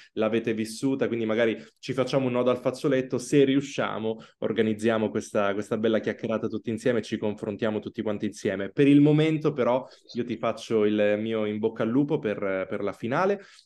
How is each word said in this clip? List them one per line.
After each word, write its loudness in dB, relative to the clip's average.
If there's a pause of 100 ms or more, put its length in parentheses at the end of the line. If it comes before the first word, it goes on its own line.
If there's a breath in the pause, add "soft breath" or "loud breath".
(120 loud breath)
l'avete 0
vissuta, -2
quindi -2
magari 0 (160 loud breath)
ci -8
facciamo 0
un -2
nodo 2
al 0
fazzoletto, 0
se 4
riusciamo -2 (220 loud breath)
organizziamo 0
questa, 0
questa -4
bella 2
chiacchierata -4
tutti -6
insieme 0
e -6
ci -4
confrontiamo -4
tutti -10
quanti -4
insieme. -4
Per 0
il 8
momento 4
però 0 (280 loud breath)
io -4
ti -6
faccio 0
il 4
mio -2
in -4
bocca -2
al 0
lupo 0
per, -2
per -6
la -4
finale, -2 (260 loud breath)